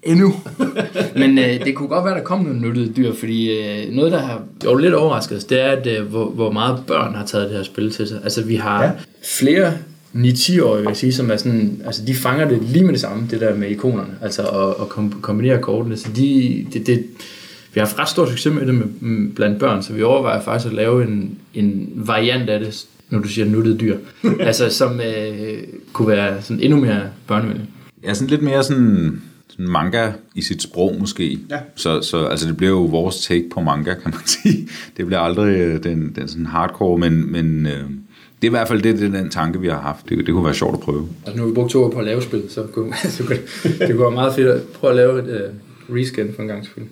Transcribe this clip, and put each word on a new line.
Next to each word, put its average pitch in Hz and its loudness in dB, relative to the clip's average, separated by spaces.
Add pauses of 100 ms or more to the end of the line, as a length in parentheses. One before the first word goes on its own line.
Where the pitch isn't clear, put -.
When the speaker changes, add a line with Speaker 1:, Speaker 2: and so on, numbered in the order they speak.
Speaker 1:
endnu. 175 6 (260)
<laughs> - -4
Men, 135 6
øh, 123 2
det 139 0
kunne 143 -6
godt 180 0
være, 190 0
der 156 -4
kom 190 0
nogle 135 -2
nuttede 117 -2
dyr, 117 2
fordi, 113 -2
øh, 104 -6
noget, 160 4
der 165 2
har 117 -6 (180)
gjort 131 4
lidt 170 6
overrasket 139 2
os, 98 -8
det 131 2
er, 135 4
at, 127 0
øh, 110 -2
hvor, 107 -2
hvor 107 0
meget 117 0
børn 78 0
har 104 -6
taget 101 -2
det 107 -6
her 95 -6
spil 107 -4
til 107 -4
sig. 104 -8
Altså, 110 -2
vi 113 0
har 101 0
Speaker 2:
Ja. 175 2 (480)
Speaker 1:
flere 165 4 (400)
ni-ti-årige, 123 4
vil 107 0
jeg 104 -4
sige, 127 2
som 123 0
er 107 2
sådan... 110 0
Altså, 113 -6
de 127 0
fanger 139 0
det 117 2
lige 131 4
med 175 6
det 123 0
samme, 110 -4
det 113 -2
der 107 2
med 101 -2
ikonerne, 104 -2
altså, 101 -6
og, 98 0
og 104 -6
kom-, 107 -4
kombinere 123 2
kortene. 110 -2
Så - -10
de... 127 2
Det, - -4
det, 120 2 (680)
vi 110 0
har 107 2
haft - -4
ret 156 0
stor 175 2
succes 127 0
med 135 0
det 127 4
med, 113 2 (140)
med, 110 0
blandt 104 0
børn, 107 0
så 110 -10
vi 107 0
overvejer 117 2
faktisk 117 -2
at 107 -4
lave 117 2
en, 104 -2 (160)
en 101 0
variant 117 0
af 104 0
det, 107 -8 (240)
når 110 0
du 101 -2
siger 110 0
nuttede 110 4
dyr, 104 0 (260)
<laughs> - 2
altså, 113 2
som, 120 0
øh, 107 -6 (360)
kunne 110 2
være 101 2
sådan 113 -4
endnu 143 6
mere 107 2 (260)
børnevenlig. 110 -2 (380)
Speaker 3:
Ja, 101 -2
sådan 131 -2
lidt 151 2
mere 139 2
sådan, 107 2 (280)
sådan 92 -8
manga 92 0 (240)
i 98 -4
sit - -4
sprog 87 0
måske. 67 -2 (100)
Speaker 2:
Ja. 143 -8 (180)
Speaker 3:
Så, 80 -2
så, 82 -2
altså, 78 -2
det 80 -4
bliver 92 2
jo 92 2
vores 82 0
take 85 0
på 92 -6
manga, 76 -2
kan - -6
man - -10 (100)
<laughs> - 0
sige. - 2 (300)
Det 92 -4
bliver 90 0
aldrig, 95 2
øh, 82 0
den, 80 -2
den - -6
sådan 78 -6
hardcore, 87 0
men, 82 2
men, 80 0
øh, 73 -2 (680)
det 117 2
er 113 2
i 120 2
hvert 113 0
fald 110 2
det, 107 2
det 101 0
er 95 -2
den 90 -4
tanke, 85 -2
vi 92 -2
har 73 -2
haft. 69 -8
Det, 85 0
det 80 0
kunne 87 2
være 73 2
sjovt - 0
at - -4
prøve. 76 -4 (180)
Speaker 1:
Altså, 104 -8
nu 120 -2
har 113 0
vi 113 -2
brugt 120 0
to 131 4
år 113 2
på 120 -6
at 107 -4
lave 117 -2
spil, 110 -4
så 110 -8
kunne, 113 -6 (100)
<laughs> 165 -4
så - -4
kunne, - 0 (260)
det 175 0
kunne 117 2
være 120 4
meget 131 0
fedt 131 4
at 127 4
prøve - 0
at 123 4
lave 127 6
et, 123 -6 (640)
øh, 120 -2
reskin 127 -2 (100)
for 113 -12
en 107 -6
gang 104 -8
skyld. - -16